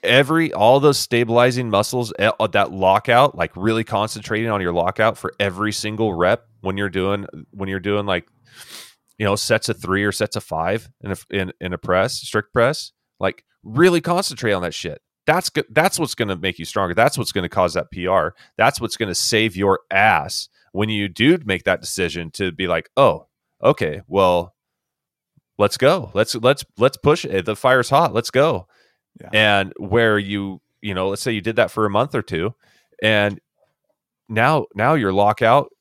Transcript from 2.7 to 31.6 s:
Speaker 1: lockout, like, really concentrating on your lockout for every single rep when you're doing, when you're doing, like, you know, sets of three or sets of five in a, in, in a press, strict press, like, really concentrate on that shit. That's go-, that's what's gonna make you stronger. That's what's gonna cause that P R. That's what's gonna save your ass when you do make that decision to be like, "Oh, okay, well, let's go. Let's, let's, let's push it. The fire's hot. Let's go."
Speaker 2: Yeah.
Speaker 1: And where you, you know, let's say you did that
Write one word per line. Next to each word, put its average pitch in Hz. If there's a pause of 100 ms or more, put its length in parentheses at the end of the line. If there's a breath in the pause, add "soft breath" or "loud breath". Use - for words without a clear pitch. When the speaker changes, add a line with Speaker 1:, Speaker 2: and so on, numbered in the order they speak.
Speaker 1:
lockout, 107
like, 85
really 110
concentrating 110
on 101
your 87
lockout 98
for -
every 101
single 107
rep 90 (160)
when 95
you're 101
doing, 95 (260)
when 98
you're 95
doing, 101
like, 90 (920 loud breath)
you 107
know, 101
sets -
of 110
three 95
or 101
sets -
of 98
five 85 (140)
in 98
a, 90 (140)
in, 95
in 90
a 85
press, 92
strict -
press, 123 (260)
like, - (180)
really 165
concentrate 160
on 90
that 82
shit. - (240)
That's 165
go-, -
that's 156
what's 156
gonna 101
make 87
you 82
stronger. 90
That's 120
what's 107
gonna 90
cause 90
that 85
P 90
R. 90 (220 soft breath)
That's 120
what's 113
gonna 95
save 110
your 95 (100)
ass 95 (240)
when 107
you 101
do 127
make 95
that 92
decision 85
to 95
be 90
like, 82
"Oh, 98 (360)
okay, 98
well, 90 (1040)
let's 104
go. 151
Let's, 110
let's, 127 (140)
let's 123
push 151
it. 95
The 107
fire's 127
hot. 139
Let's 117
go." 131 (540)
Speaker 2:
Yeah. -
Speaker 1:
And 101
where 107
you, 98 (180)
you 104
know, 92
let's 101
say 123
you 104
did 110
that 107